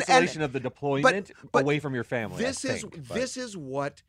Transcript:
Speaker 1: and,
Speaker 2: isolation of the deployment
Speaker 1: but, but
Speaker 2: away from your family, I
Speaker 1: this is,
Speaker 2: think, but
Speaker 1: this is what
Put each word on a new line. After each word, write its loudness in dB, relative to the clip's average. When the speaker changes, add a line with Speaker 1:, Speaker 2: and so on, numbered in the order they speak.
Speaker 1:
and, -
Speaker 2:
isolation 4
of -2
the -2
deployment 2
Speaker 1:
but, -12
but 6
Speaker 2:
away 2
from -4
your -2
family, -2
I 0
Speaker 1:
this -6
is, -2
Speaker 2:
think, -14
but -8
Speaker 1:
this -4
is -10
what -6